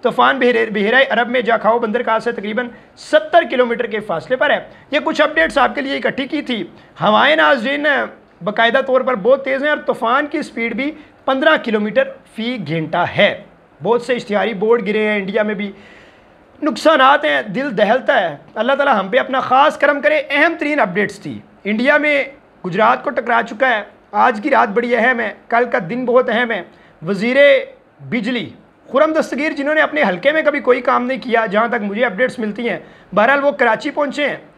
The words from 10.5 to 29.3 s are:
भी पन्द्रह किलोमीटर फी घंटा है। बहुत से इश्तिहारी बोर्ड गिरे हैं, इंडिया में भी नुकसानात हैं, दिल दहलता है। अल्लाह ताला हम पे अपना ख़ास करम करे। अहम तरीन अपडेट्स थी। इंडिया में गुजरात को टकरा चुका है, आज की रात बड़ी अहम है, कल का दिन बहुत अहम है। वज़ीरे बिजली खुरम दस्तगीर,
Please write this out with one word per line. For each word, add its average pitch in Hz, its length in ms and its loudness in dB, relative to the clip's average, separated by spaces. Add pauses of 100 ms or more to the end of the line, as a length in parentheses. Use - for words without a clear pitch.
भी 277 200 -4 (340)
पन्द्रह 285 320 2
किलोमीटर 214 560 -2 (200)
फी 233 220 -6
घंटा 165 480 -4
है। 147 400 0 (360)
बहुत 233 240 -2
से 254 100 -2
इश्तिहारी 208 400 -2
बोर्ड 220 260 2
गिरे 202 180 -2
हैं, 214 200 0
इंडिया 196 240 -2
में 208 120 -2
भी 196 180 -8 (880)
नुकसानात 294 640 4
हैं, 262 280 -2
दिल 269 180 -2
दहलता 240 440 2
है। 165 240 -2 (180)
अल्लाह 240 180 0
ताला 277 180 2
हम 190 160 0
पे 240 80 0
अपना 262 240 0
ख़ास 285 360 2
करम 285 220 2
करे। 302 220 2
अहम 294 340 0
तरीन 302 240 -2
अपडेट्स 202 400 -2
थी। 110 220 -12 (240)
इंडिया 226 320 2
में 294 340 0 (320)
गुजरात 214 400 2
को - 80 -2
टकरा 233 320 0
चुका 247 240 -2
है, 214 200 -2 (280)
आज 214 240 2
की 302 100 -4
रात 233 200 4
बड़ी 240 240 -2
अहम 240 260 2
है, 214 160 -6 (160)
कल 240 140 2
का 247 160 -2
दिन 233 240 -6
बहुत 247 240 2
अहम 233 220 0
है। 180 140 -4 (360)
वज़ीरे 226 460 2 (560)
बिजली 208 420 -4 (440)
खुरम 311 240 0
दस्तगीर, 311 400 -2